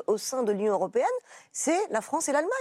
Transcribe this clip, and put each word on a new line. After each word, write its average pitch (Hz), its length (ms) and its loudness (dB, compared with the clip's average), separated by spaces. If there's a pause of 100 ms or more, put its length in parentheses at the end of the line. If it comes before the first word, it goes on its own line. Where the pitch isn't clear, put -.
au 208 100 2
sein 262 240 -4
de 208 100 2
l'Union 208 220 2
européenne, 190 320 2 (460)
c'est - 260 0 (140)
la 214 100 0
France - 280 -4
et - 20 0
l'Allemagne. 311 300 2